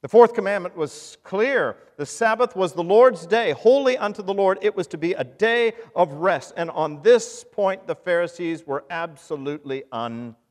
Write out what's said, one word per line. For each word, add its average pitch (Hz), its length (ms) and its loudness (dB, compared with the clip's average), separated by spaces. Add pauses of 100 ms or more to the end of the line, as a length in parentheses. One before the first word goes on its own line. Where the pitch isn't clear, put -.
The 139 60 -10
fourth 226 260 8
commandment 196 420 -4
was - 480 -10
clear. 202 540 -2 (180)
The 147 80 -8
Sabbath 220 500 0
was 185 200 -2
the 170 80 -4
Lord's 196 440 4
day, 208 260 0
holy 254 440 4
unto 208 260 -4
the 196 120 -4
Lord. 196 260 2
It 208 160 0
was 180 120 -4
to 175 100 -10
be 170 160 -2
a 135 100 -4
day 226 480 0 (240)
of 170 160 2
rest. 156 460 -2
And 170 140 -4
on 151 280 -4
this 226 420 2
point, 190 440 -4
the 170 80 -4
Pharisees 170 720 -4
were 139 240 -6
absolutely 147 1000 -8
unbending. 117 420 -8 (160)